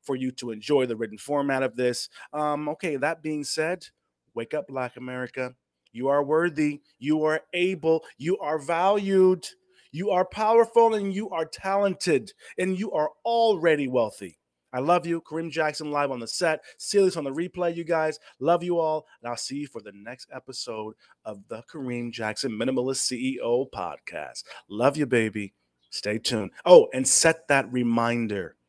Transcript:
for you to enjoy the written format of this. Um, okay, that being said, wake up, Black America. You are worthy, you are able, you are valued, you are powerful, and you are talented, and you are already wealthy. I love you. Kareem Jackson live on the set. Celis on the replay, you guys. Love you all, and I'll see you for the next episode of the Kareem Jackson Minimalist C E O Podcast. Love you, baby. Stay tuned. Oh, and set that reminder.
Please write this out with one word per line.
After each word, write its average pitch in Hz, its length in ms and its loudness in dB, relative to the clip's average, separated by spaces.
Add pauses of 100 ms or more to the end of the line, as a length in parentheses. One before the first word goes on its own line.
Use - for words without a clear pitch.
for 135 140 -4
you 131 180 -4
to 120 180 -10
enjoy 131 340 2
the 120 100 -4
written 107 220 -8
format 139 460 -2
of 117 120 -4
this. 123 320 0 (240)
Um, 151 380 -4
okay, 151 280 -4
that 156 260 -2
being 151 200 -4
said, 165 440 -4 (480)
wake 117 180 -6
up, 147 140 -6
Black 131 280 -6
America. 127 600 -8 (360)
You 123 160 -4
are 143 160 2
worthy, 151 580 0 (180)
you 151 240 0
are 156 180 2 (100)
able, 160 540 0 (120)
you 151 200 -2
are 151 220 -2
valued, 185 880 2 (440)
you 196 200 -4
are 180 120 2
powerful, 226 680 4
and 202 180 -2
you 202 200 -6
are 165 140 -4
talented, 190 840 0 (280)
and 185 200 0
you 220 120 -6
are 151 180 0 (160)
already 175 640 4
wealthy. 107 500 -2 (340)
I 127 100 -4
love 170 260 2
you. 170 120 -2
Kareem 165 300 -8
Jackson 151 400 -4
live 143 220 0
on 127 80 -6
the 117 80 -10
set. 156 360 -2 (140)
Celis 190 400 2
on 147 60 -6
the 135 80 -4
replay, 170 440 -4
you 170 80 -8
guys. 156 360 -2 (200)
Love 165 220 2
you 175 160 -2
all, 156 300 -2 (120)
and 120 120 -8
I'll 117 40 -6
see 131 220 -10
you 143 100 -8
for 113 140 -14
the 101 100 -18
next 104 400 -18
episode 113 640 -10 (320)
of 107 220 -12
the 113 160 -12
Kareem 120 480 -8
Jackson 113 400 -4
Minimalist 127 460 -2
C - 180 -2
E 127 260 -4
O 120 240 0
Podcast. 78 800 -10 (260)
Love 123 260 0
you, 151 120 -2
baby. 110 480 -2 (340)
Stay 107 300 -6
tuned. 107 320 -4 (140)
Oh, 175 280 12
and 131 140 0
set - 400 4
that 135 260 2
reminder. 117 840 0 (120)